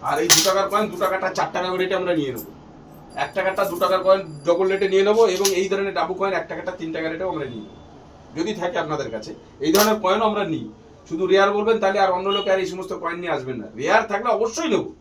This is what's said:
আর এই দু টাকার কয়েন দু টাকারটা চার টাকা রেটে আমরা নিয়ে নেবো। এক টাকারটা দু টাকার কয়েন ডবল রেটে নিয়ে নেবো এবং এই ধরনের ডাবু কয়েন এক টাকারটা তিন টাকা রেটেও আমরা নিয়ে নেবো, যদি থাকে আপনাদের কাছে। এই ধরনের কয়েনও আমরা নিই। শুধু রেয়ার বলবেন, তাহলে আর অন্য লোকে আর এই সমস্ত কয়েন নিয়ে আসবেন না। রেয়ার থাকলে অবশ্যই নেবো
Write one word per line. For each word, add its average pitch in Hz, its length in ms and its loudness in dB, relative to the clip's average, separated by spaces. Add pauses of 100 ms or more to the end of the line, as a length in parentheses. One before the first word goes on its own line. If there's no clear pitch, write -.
আর - 160 0
এই 170 100 0
দু 160 140 4
টাকার 190 240 2
কয়েন 208 200 0
দু - 120 -12
টাকারটা 190 340 -2
চার 185 160 -2
টাকা 180 140 -4 (140)
রেটে 190 180 -2
আমরা 175 200 -2
নিয়ে 135 160 -4
নেবো। - 160 -12 (720)
এক - 140 -6
টাকারটা 190 340 0
দু 170 120 -6
টাকার 185 220 2
কয়েন 190 160 6 (260)
ডবল 175 260 4
রেটে 190 200 0
নিয়ে 196 140 6
নেবো 214 140 6 (140)
এবং 196 120 0 (120)
এই 196 120 0
ধরনের 196 260 -2
ডাবু 170 220 -2
কয়েন 190 200 0
এক 160 100 -6
টাকারটা 180 300 -8
তিন 165 160 -8
টাকা 160 140 -4
রেটেও 170 240 -4
আমরা 147 180 -6
নিয়ে 107 140 -12
নেবো, - 120 -20 (600)
যদি 185 220 -2
থাকে 175 240 -2
আপনাদের 143 320 -4
কাছে। 110 160 -10 (340)
এই 160 80 2
ধরনের 208 300 6
কয়েনও 208 260 2
আমরা 208 140 -2 (100)
নিই। 123 120 -6 (440)
শুধু 165 220 -2
রেয়ার 196 260 6
বলবেন, 214 240 2
তাহলে 196 180 2
আর 190 180 4
অন্য 190 120 -2
লোকে 202 240 0
আর 190 100 4
এই - 100 -2
সমস্ত 180 180 -8 (120)
কয়েন 170 180 -4
নিয়ে 170 160 -2
আসবেন 127 240 -6
না। 98 60 -12 (120)
রেয়ার 185 320 4
থাকলে 220 260 -2
অবশ্যই 233 360 -2
নেবো 165 160 0 (120)